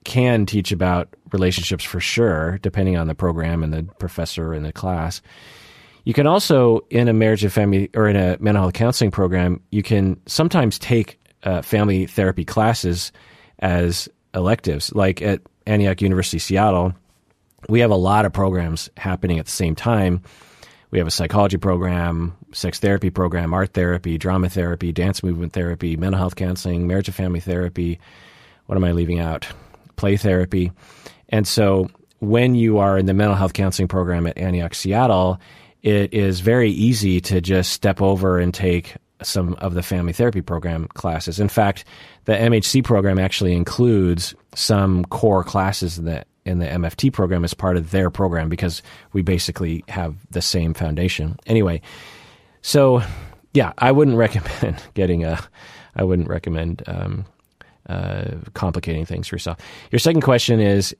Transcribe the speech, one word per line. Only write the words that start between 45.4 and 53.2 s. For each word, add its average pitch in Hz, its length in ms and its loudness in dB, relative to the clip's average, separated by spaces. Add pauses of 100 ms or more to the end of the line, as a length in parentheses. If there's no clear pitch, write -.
classes 95 540 -4
in 82 80 -8
the, 82 180 -6 (220)
in 90 140 -2
the 80 120 -2
M 87 140 -2
F 82 100 -6
T 139 160 2
program 87 320 0
as 85 100 -2
part 90 240 0
of 82 140 -4
their 95 180 2
program 85 380 -2
because 85 340 -4 (300)
we 98 100 0
basically 85 680 -2
have 85 260 -6 (160)
the 87 100 -6
same 82 320 0
foundation. 80 640 -4 (100)
Anyway, 98 340 2 (800)
so, 131 400 4 (520)